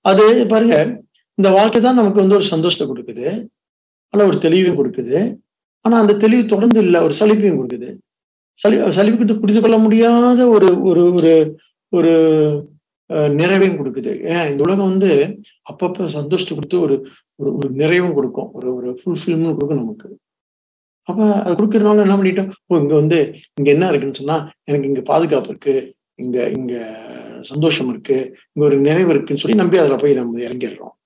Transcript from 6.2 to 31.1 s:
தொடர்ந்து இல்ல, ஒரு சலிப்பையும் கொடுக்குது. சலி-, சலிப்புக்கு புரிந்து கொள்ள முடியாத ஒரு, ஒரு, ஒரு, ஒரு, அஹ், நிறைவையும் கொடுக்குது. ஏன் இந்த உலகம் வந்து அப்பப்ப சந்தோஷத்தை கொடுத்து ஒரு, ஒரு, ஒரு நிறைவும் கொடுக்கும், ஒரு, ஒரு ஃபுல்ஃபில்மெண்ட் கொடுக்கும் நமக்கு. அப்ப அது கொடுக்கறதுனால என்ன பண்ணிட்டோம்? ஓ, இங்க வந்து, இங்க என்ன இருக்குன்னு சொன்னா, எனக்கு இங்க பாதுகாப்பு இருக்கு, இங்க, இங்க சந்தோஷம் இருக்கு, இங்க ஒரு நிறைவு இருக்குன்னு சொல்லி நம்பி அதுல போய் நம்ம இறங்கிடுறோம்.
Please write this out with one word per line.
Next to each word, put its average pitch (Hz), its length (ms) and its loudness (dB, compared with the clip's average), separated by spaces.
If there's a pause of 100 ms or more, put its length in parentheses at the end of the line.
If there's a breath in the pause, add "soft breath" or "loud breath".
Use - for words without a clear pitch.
தொடர்ந்து 214 380 2
இல்ல, 175 200 2
ஒரு 160 180 0
சலிப்பையும் 208 380 2
கொடுக்குது. 120 400 -10 (540)
சலி-, - 380 0
சலிப்புக்கு 214 500 0
புரிந்து 208 200 0
கொள்ள 226 180 2
முடியாத 233 680 4
ஒரு, 190 340 4
ஒரு, 175 300 2
ஒரு, 160 480 2 (280 soft breath)
ஒரு, 165 240 0 (1000)
அஹ், 151 200 0
நிறைவையும் 185 460 2
கொடுக்குது. 135 460 -8
ஏன் 165 260 -2
இந்த 139 120 -2
உலகம் 190 260 0
வந்து 185 480 0 (360 soft breath)
அப்பப்ப 180 360 -6
சந்தோஷத்தை 151 460 -6
கொடுத்து 175 260 -4
ஒரு, 139 280 -2 (280 loud breath)
ஒரு, 139 200 -6
ஒரு 139 140 -4
நிறைவும் 160 440 -2
கொடுக்கும், 131 380 -6
ஒரு, 127 220 -8
ஒரு 123 180 -8
ஃபுல்ஃபில்மெண்ட் 160 640 -4
கொடுக்கும் 147 220 -4
நமக்கு. 110 420 -10 (840)
அப்ப 208 400 0
அது 180 120 -2
கொடுக்கறதுனால 208 460 2
என்ன 196 160 2
பண்ணிட்டோம்? 190 340 -2 (160 loud breath)
ஓ, 175 120 0
இங்க 143 160 0
வந்து, 151 400 0 (200 loud breath)
இங்க 143 160 0
என்ன 160 160 2
இருக்குன்னு 139 280 -2
சொன்னா, 151 360 -6 (140)
எனக்கு 143 220 -2
இங்க 135 140 -2
பாதுகாப்பு 151 480 -2
இருக்கு, 135 460 -4 (200)
இங்க, 123 340 -4
இங்க 123 260 -6 (680)
சந்தோஷம் 147 480 -2
இருக்கு, 131 500 -4 (140)
இங்க 147 160 0
ஒரு 139 120 2
நிறைவு 165 300 2
இருக்குன்னு 143 320 -2
சொல்லி 226 140 0
நம்பி 180 220 2
அதுல 143 180 2
போய் 143 180 0
நம்ம 120 260 -6
இறங்கிடுறோம். 120 540 -12 (120)